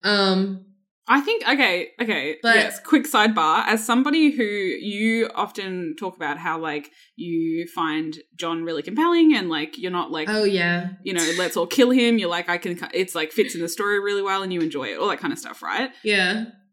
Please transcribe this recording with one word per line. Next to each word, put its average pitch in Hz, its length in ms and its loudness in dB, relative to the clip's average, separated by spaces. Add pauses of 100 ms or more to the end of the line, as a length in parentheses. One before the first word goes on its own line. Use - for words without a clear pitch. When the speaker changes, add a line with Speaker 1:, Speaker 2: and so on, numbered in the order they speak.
Speaker 1:
Um, 196 600 2 (420)
Speaker 2:
I 269 120 4
think, 427 280 -2
okay, 226 420 2 (100)
okay, 160 420 -2
Speaker 1:
But 233 120 6
Speaker 2:
yes, - 260 2
quick 262 260 2
sidebar. 208 600 4
As 220 180 0
somebody 285 460 4
who, 240 140 0
you 208 920 0
often 185 640 -6
talk 185 160 -8
about 147 240 -6
how, 165 220 -4
like, 151 300 -6 (260)
you 165 500 -4
find 156 500 -2 (200)
John 165 260 -4
really 160 200 -6
compelling 320 520 4
and, 190 140 0
like, 156 300 -4
you're 180 120 -4
not 175 220 -2
like, 156 180 -4
Speaker 1:
Oh, 214 140 0
yeah. 175 460 0 (120)
Speaker 2:
you 190 100 -6
know, 170 160 0 (100)
"Let's 180 180 -2
all 175 100 0
kill 247 240 6
him." 233 280 4
You're 185 120 -2
like, 175 180 -4
"I 180 80 0
can," 175 220 -6 (160)
it's, 185 220 -2
like, 156 160 -4
fits 170 240 0
in 165 40 -6
the 165 80 -4
story 202 320 -2
really 202 220 -2
well 190 220 -2
and 185 80 -4
you 175 80 -2
enjoy 147 320 -4
it, 85 60 -8
all 202 100 -2
that 151 100 -2
kind 156 140 -6
of - 80 -10
stuff, - 200 -14
right? 233 300 -4 (140)
Speaker 1:
Yeah. 208 420 0 (260)